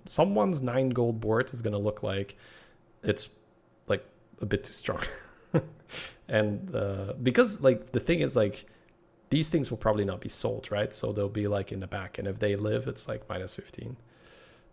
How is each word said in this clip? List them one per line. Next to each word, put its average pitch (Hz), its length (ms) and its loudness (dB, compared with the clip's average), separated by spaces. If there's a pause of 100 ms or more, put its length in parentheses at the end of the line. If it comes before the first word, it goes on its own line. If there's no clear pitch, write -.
someone's 190 580 2
nine 131 280 2
gold 117 320 2
board 113 320 2
is 117 80 -8
gonna 107 160 0
look 104 260 0
like 101 320 -4 (680)
it's, - 260 0 (580)
like, 98 160 0 (380)
a 110 40 -4
bit 101 200 0
too - 80 -12
strong. - 260 -4 (540)
<laughs> 156 80 6 (680)
And, 107 480 0
uh, 98 380 -2 (100)
because, 202 380 4
like, 127 320 6
the 123 80 2
thing 170 180 2
is, 135 160 0
like, 104 300 2 (640)
these 156 180 2
things 143 240 0
will 113 60 -4
probably 107 260 4
not 92 160 -2
be - 80 -10
sold, - 440 -4
right? 104 220 0
So 107 200 -4
they'll 101 160 0
be, 107 180 -2
like, 101 240 0
in 98 80 -6
the 92 80 -6
back, 95 300 -8
and 98 100 -4
if 101 120 -4
they 101 180 2
live, 117 300 0
it's, - 200 -8
like, 117 220 -8
minus 92 260 -6
fifteen. - 400 -12 (760)